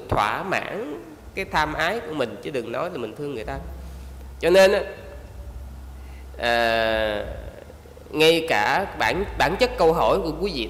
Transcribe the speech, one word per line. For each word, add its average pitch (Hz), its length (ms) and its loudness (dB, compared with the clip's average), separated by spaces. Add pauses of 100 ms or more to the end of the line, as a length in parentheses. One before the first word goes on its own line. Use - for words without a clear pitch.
thỏa 110 340 0
mãn 196 600 -4 (320)
cái 190 100 -4
tham 156 300 0
ái 170 340 0
của 156 60 -6
mình, 117 280 -2
chứ 160 80 -8
đừng 117 220 -4
nói 147 180 -4
là 170 80 -8
mình 110 200 -6
thương 143 160 -6
người 107 100 -8
ta. 135 140 -6 (840)
Cho 165 100 2
nên 190 220 10
á, 202 80 4 (1600)
à, 113 840 2 (880)
ngay 160 380 4
cả 131 380 2 (120)
bản, 139 260 2 (140)
bản 143 180 2
chất 240 220 4
câu 165 140 8
hỏi 147 260 4
của 170 220 -2
quý 196 140 -2
vị 113 140 -4